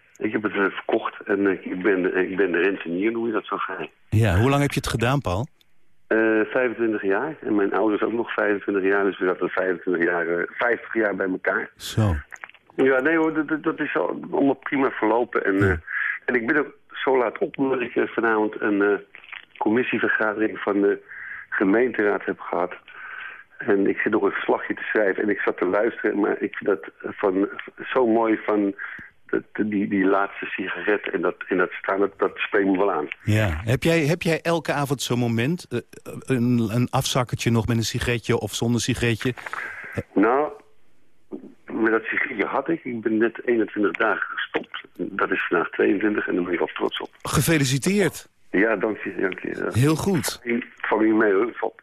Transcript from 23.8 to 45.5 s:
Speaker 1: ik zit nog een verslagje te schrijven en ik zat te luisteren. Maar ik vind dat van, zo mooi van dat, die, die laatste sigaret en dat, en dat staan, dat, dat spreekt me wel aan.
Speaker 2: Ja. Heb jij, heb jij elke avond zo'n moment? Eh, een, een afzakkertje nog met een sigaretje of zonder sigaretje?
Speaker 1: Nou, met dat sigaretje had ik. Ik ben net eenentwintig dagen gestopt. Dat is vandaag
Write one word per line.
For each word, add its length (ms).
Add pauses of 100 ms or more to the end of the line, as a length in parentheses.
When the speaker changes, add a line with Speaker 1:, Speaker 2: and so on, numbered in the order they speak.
Speaker 1:
ik 100
zit 140
nog 100
een 100
verslagje 420
te 100
schrijven 400
en 60
ik 100
zat 180
te 80
luisteren. 540
Maar 220
ik 140
vind 140
dat 220 (240)
van, 340 (440)
zo 140
mooi 380
van 300 (500)
dat, 160 (280)
die, 180
die 180
laatste 400
sigaret 640
en 120
dat, 140 (120)
en 100
dat 140
staan, 280
dat, 180
dat 200
spreekt 280
me 120
wel 140
aan. 160 (160)
Speaker 2:
Ja. 400
Heb 200
jij, 220
heb 160
jij 200
elke 320
avond 280
zo'n 180
moment? 500
Eh, 100 (460)
een, 460
een 180
afzakkertje 640
nog 160
met 100
een 60
sigaretje 560
of 140
zonder 280
sigaretje? 520 (800)
Speaker 1:
Nou, 360 (1160)
met 260
dat 120
sigaretje 420
had 240
ik. 160
Ik 160
ben 160
net 300
eenentwintig 440
dagen 360 (100)
gestopt. 440 (160)
Dat 340
is 180
vandaag 200